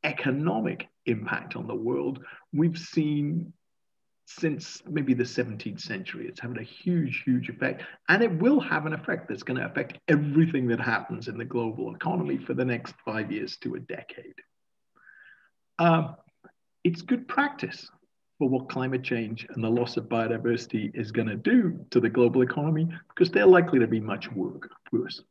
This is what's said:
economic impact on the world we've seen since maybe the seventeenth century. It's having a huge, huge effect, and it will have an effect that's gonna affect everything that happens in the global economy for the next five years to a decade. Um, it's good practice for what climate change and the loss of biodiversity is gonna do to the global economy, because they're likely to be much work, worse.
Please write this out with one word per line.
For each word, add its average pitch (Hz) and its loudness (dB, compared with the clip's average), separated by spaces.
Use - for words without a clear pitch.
economic 156 -2
impact 110 -4
on 120 -8
the 117 -6
world 135 -2
we've 165 2
seen 151 -2
since - -6
maybe 139 0
the 120 2
seventeenth 110 -6
century. - -10
It's - -14
having 120 -8
a - -8
huge, 160 -2
huge 123 2
effect, - -4
and 202 6
it 220 4
will 233 4
have 156 -2
an 156 -2
effect - -6
that's 98 -8
gonna 131 -4
affect - -6
everything 147 4
that 113 0
happens 117 -4
in 110 -8
the 120 -8
global 113 -4
economy 147 -2
for - -6
the 127 0
next 120 -4
five 107 -4
years - -6
to - -6
a - -8
decade. - -14
Um, 165 4
it's 175 0
good 247 -2
practice - -4
for 139 2
what 131 -2
climate 131 -2
change 113 -4
and 113 -6
the 110 0
loss 120 0
of 110 -4
biodiversity 113 0
is 107 -6
gonna 110 0
do 208 4
to 120 6
the 113 2
global 120 4
economy, 156 2
because 175 4
they're 202 4
likely 175 10
to 117 6
be 107 0
much 104 -6
work, - -6
worse. - -2